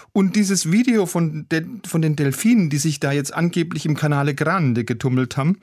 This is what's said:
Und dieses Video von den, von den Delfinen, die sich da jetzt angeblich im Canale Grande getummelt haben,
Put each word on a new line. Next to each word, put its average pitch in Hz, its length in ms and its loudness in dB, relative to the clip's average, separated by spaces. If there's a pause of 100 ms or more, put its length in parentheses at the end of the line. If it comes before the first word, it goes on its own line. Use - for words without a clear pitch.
(120)
Und 196 240 2
dieses 190 340 0
Video 220 360 2
von 156 440 -2
den, 170 340 -4
von 165 180 -2
den 156 120 2
Delfinen, 156 560 2
die 143 80 0
sich 151 220 -2
da 143 100 0
jetzt 143 240 -2
angeblich 170 500 -2
im 156 120 0
Canale 147 400 0
Grande 147 480 0
getummelt 127 520 0
haben, 156 260 2